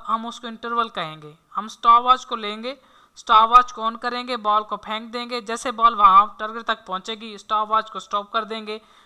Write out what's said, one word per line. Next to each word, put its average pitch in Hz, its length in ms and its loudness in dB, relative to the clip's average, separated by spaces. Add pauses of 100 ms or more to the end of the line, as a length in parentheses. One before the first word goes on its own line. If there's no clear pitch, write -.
हम 226 180 -4
उसको 233 220 -14
इंटरवल 233 420 -6
कहेंगे। 156 480 -12 (180)
हम 202 120 -8
स्टॉपवॉच 240 580 4
को 254 100 -10
लेंगे, 220 460 -10 (340)
स्टॉपवॉच 233 560 6
को 220 100 -12
on 226 200 -6
करेंगे, 247 360 -6
बॉल 214 260 0
को 214 140 -8
फेंक 220 340 -10
देंगे। 240 300 -8
जैसे 233 300 -8
बॉल 226 240 2
वहाँ 202 440 6
टारगेट 220 260 -8
तक 220 200 -6
पहुँचेगी, 208 520 -10
स्टॉपवॉच 214 520 -2
को 190 100 -12
स्टॉप 208 320 -6
कर 220 140 -4
देंगे। 220 360 -12 (240)